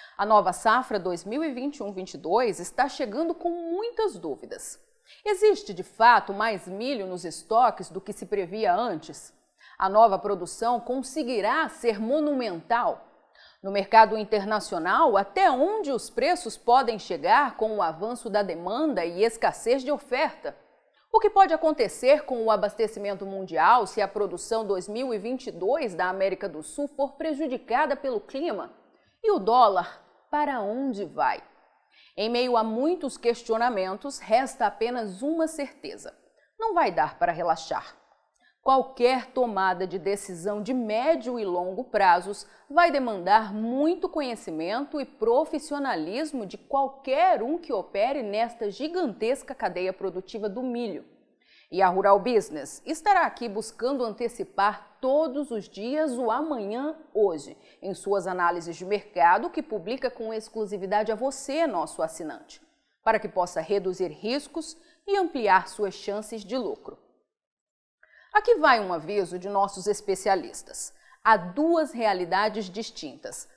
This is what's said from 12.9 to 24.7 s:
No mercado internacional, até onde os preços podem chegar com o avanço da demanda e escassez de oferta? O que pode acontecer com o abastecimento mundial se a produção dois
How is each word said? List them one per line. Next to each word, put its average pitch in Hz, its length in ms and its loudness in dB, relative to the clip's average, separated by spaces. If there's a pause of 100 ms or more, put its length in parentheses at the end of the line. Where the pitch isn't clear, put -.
No 196 100 -6
mercado 214 460 6
internacional, 208 1000 2
até 349 340 4
onde 320 400 0
os 247 200 -4
preços 277 480 -2
podem 233 400 4
chegar 196 580 2
com 220 220 -2
o 190 40 0
avanço 190 460 -4
da 208 140 2
demanda 185 640 -2
e 175 180 0
escassez 233 580 0
de 254 80 -4
oferta? 262 640 -4 (580)
O 440 80 6
que 427 100 4
pode 381 240 6
acontecer 302 720 2
com 233 180 -4
o 220 60 4
abastecimento 202 720 -2
mundial 190 640 4
se - 160 -2
a 196 60 0
produção 202 580 -4
dois 190 200 -2